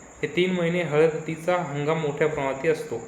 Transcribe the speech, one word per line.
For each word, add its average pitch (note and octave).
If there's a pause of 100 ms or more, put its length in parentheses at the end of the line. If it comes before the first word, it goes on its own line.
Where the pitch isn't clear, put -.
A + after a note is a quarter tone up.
(220)
हे D3
तीन F3+
महिने F3
हळदीचा D#3+
हंगाम D3+
मोठ्या D3
प्रमाणात C#3
असतो. D3+ (120)